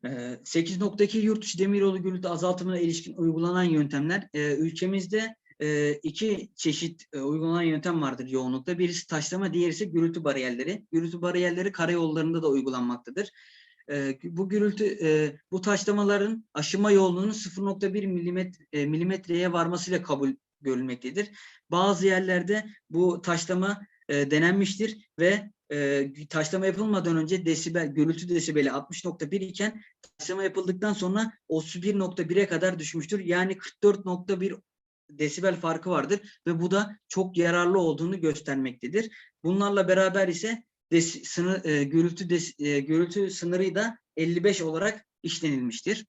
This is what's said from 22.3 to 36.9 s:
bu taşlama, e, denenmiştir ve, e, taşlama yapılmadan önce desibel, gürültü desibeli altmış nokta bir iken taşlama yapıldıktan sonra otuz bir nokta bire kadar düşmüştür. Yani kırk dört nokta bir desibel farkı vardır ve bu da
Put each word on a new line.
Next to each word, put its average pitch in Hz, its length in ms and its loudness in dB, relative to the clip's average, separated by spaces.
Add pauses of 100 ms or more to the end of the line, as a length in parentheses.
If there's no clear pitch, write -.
bu 170 320 2
taşlama, 185 600 0 (280)
e, 143 220 2
denenmiştir 190 800 2 (100)
ve, 196 320 2 (200)
e, 143 580 -2
taşlama 160 360 -2
yapılmadan 190 520 0
önce 165 280 0
desibel, 160 420 0
gürültü 160 420 0
desibeli 151 420 2
altmış 143 340 -8
nokta 165 260 -6
bir 190 100 -2
iken 208 400 -6 (360)
taşlama 190 260 -6
yapıldıktan 190 500 -2
sonra 202 380 -2 (160)
otuz 160 360 -4
bir 202 160 2
nokta 175 300 -4
bire 190 180 4
kadar 175 320 0
düşmüştür. 160 400 -4
Yani 185 380 0
kırk - 260 -8
dört 202 220 6
nokta 180 360 -4
bir 190 140 -2 (540)
desibel 151 460 0
farkı 165 340 -2
vardır 170 580 -2
ve 165 140 0
bu 180 100 0
da 208 260 0 (100)